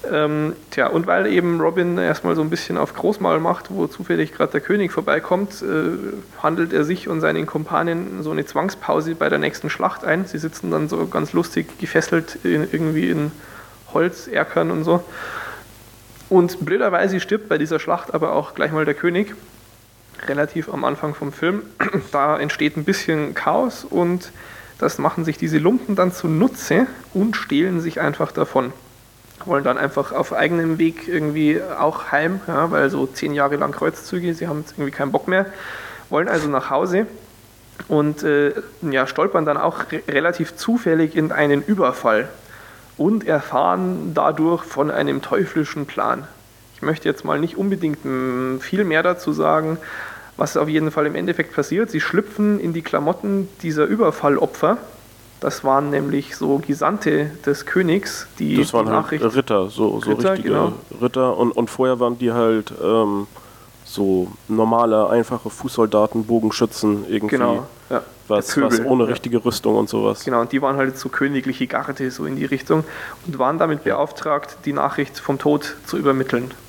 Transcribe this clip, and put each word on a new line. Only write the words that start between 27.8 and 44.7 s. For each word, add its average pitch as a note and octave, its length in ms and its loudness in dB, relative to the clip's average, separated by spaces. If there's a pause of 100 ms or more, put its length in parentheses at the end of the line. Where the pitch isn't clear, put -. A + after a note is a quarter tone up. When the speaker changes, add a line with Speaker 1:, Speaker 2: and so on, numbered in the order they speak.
Speaker 1:
sich D#3+ 180 -4
einfach D3+ 320 -2
davon. C3 400 0 (720)
Wollen C#3+ 180 0
dann C3 140 2
einfach C#3+ 340 -2
auf - 220 -2
eigenem D#3+ 440 0
Weg E3 300 0
irgendwie D3+ 520 0 (200)
auch - 320 0
heim, E3+ 360 0
ja, E3 240 0
weil D3 180 4
so C#3 180 0
zehn D3 260 -4
Jahre C#3+ 220 2
lang C#3+ 160 0
Kreuzzüge, E3 600 -4
sie D#3+ 140 -6
haben D3+ 120 -4
jetzt - 140 -12
irgendwie C#3 180 -4
keinen C#3 200 -4
Bock - 160 0
mehr, F#3 180 2 (640)
wollen E3 180 0
also D3+ 220 0
nach C3+ 200 0
Hause F#3 380 2 (800)
und, D3+ 360 2
äh, D3 280 4 (300)
ja, C3+ 260 0
stolpern E3+ 380 0
dann D3 120 2
auch E3+ 220 0 (120)
re-, - 180 -6
relativ D#3+ 480 0
zufällig E3 580 2
in D#3 160 2
einen C#3+ 320 4
Überfall B2 640 2 (680)
und G3 280 2
erfahren E3 880 0
dadurch D#3 520 2
von D3 260 0